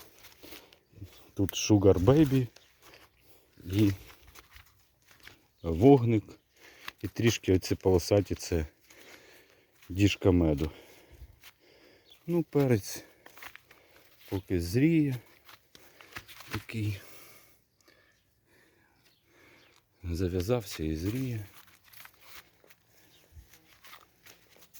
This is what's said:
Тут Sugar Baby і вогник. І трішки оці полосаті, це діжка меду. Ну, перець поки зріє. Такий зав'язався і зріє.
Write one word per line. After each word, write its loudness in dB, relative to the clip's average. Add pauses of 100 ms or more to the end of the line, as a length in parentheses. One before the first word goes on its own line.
(1300)
Тут -2
Sugar 4
Baby 2 (1200)
і 2 (1700)
вогник. 4 (800)
І -8
трішки 0
оці 0
полосаті, 0
це -4 (1200)
діжка 2
меду. 2 (1600)
Ну, 0
перець -2 (1300)
поки -4
зріє. 0 (1400)
Такий -8 (3000)
зав'язався -4
і -4
зріє. -8 (3250)